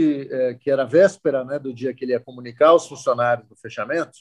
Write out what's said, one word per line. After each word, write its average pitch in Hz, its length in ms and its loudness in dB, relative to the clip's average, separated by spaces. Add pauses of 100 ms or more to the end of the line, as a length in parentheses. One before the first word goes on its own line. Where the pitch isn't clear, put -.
(320)
eh, 127 260 -2
que - 140 -4
era 135 120 0
a - 20 -2
véspera, 147 580 2
né, 139 160 -8
do 131 140 -10
dia 123 200 -6
que 131 120 -12
ele 127 80 -2
ia 120 80 -2
comunicar 123 480 0
aos 165 180 4
funcionários 120 640 -2
do - 80 -20
fechamento, 123 640 -8